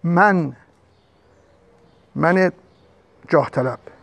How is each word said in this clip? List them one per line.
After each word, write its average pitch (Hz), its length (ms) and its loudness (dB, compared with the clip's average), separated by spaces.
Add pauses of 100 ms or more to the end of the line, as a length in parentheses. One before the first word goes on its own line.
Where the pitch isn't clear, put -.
من، 175 520 2 (1600)
من 175 380 0 (760)
جاه 143 220 0
طلب 127 280 -6 (240)